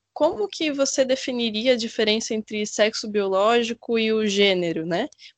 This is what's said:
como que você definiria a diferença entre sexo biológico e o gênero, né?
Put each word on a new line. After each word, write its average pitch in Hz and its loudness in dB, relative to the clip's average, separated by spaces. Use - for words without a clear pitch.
como 392 0
que 311 -4
você 277 0
definiria 247 0
a - -2
diferença 220 -2
entre 214 -4
sexo 220 0
biológico 214 0
e 220 2
o 220 0
gênero, 185 2
né? 175 -2